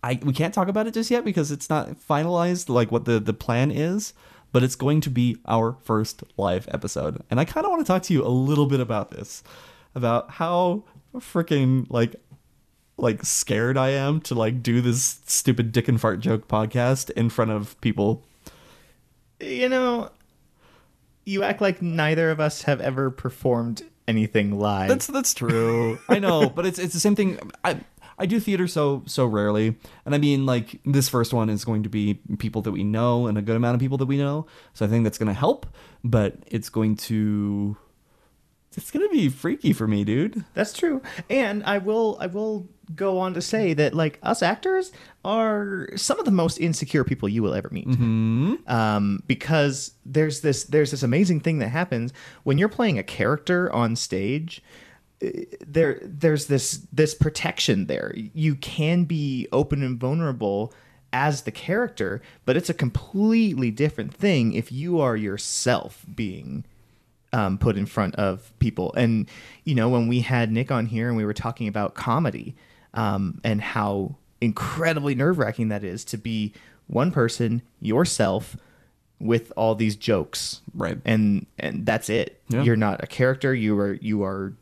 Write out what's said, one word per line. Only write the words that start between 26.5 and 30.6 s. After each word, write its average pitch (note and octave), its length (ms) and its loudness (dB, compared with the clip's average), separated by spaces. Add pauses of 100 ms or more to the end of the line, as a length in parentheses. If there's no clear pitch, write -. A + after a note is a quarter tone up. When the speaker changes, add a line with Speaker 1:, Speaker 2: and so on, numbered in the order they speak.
Speaker 1:
but F3 120 -2
it's, F3+ 120 -2
it's F3 160 -4
the E3+ 60 -2
same G#3 160 4
thing. F#3+ 220 0 (260)
I, F3+ 160 0 (380)
I F#3 80 -2
do G#3+ 120 2
theater F#3 300 0
so, C#3+ 380 0
so C3 200 0
rarely. G#2+ 500 2 (280)
And C#3 100 -2
I D3 40 2
mean, C#3+ 280 2
like, B2 380 -2